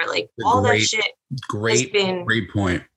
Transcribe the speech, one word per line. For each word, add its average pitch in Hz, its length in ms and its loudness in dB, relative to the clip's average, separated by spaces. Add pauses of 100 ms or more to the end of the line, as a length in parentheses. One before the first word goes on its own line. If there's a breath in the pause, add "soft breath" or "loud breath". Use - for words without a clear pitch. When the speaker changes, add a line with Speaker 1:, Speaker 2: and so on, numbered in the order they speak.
Speaker 1:
like, - 220 -2 (100)
Speaker 2:
A - 60 -2
Speaker 1:
all 240 160 4
that 247 80 4
Speaker 2:
great, 214 180 4
Speaker 1:
shit 214 180 -2 (260)
has 131 160 -8
Speaker 2:
great, 113 460 0
Speaker 1:
been 185 320 0
Speaker 2:
great 113 260 -2
point. 90 320 0 (140)